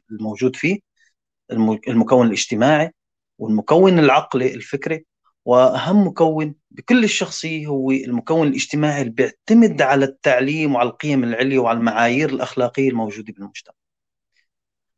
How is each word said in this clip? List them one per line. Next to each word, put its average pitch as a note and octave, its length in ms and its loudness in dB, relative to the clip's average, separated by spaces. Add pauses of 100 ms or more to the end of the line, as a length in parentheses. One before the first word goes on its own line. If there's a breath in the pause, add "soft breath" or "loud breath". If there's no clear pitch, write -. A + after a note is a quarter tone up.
(120)
الموجود A2 440 -4
فيه، F#3 240 -2 (720)
الم-، A2 360 0
المكون A#2 400 4
الاجتماعي، C3+ 640 0 (480)
والمكون D#3+ 600 2
العقلي C#3 560 2
الفكري، D3+ 500 -8 (400)
وأهم B2+ 600 4
مكون D#3 480 0 (160)
بكل A#3+ 320 0
الشخصية D#3+ 640 -4
هو C3+ 240 -2
المكون C3+ 560 -2
الاجتماعي D3 540 -2
اللي A#2+ 120 -6
بيعتمد D#3+ 680 2
على C#3 240 2
التعليم C#3 720 -2
وعلى A#2+ 140 0
القيم C#3 340 -2
العليا B2+ 360 -2
وعلى A#2 200 0
المعايير A#2+ 500 0
الأخلاقية B2+ 600 -2
الموجودة A2 440 -8
بالمجتمع. - 400 -20 (1200)